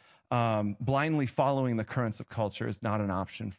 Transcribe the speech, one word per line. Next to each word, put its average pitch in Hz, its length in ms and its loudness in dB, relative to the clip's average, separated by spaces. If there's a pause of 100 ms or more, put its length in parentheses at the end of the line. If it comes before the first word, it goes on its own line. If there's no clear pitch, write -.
(300)
Um, 110 500 2
blindly 139 460 2
following 131 500 2
the 110 80 0
currents 117 360 -2
of - 100 -14
culture 113 360 -2
is 107 160 -6
not 107 200 0
an 101 80 -2
option 95 480 -4